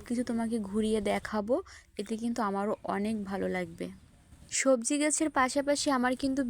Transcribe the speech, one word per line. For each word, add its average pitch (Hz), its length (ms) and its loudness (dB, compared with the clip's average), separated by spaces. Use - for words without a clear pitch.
কিছু 240 180 -2
তোমাকে 233 360 -2
ঘুরিয়ে 214 420 0
দেখাবো, 208 540 0
এতে 208 200 -6
কিন্তু 233 240 -2
আমারও 202 320 0
অনেক 214 280 0
ভালো 190 260 -2
লাগবে। 180 380 -4
সবজি 262 460 2
গাছের 302 320 2
পাশাপাশি 285 600 2
আমার 254 240 2
কিন্তু 269 340 0